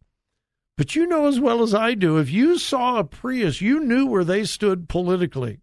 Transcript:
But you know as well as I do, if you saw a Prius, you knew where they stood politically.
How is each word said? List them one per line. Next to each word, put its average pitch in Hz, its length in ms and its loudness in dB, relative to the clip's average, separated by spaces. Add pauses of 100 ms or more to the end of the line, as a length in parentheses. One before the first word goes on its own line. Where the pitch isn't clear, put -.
(800)
But 143 160 -2
you 330 120 2
know 320 200 2
as 277 140 2
well 233 220 2
as 220 120 0
I 220 200 0
do, 170 240 2
if 143 120 0
you 269 260 4
saw 247 420 -2
a 196 60 -2
Prius, 233 560 -4
you 254 200 2
knew 269 260 2
where 208 180 0
they 190 200 0
stood 190 440 -2
politically. 175 760 -2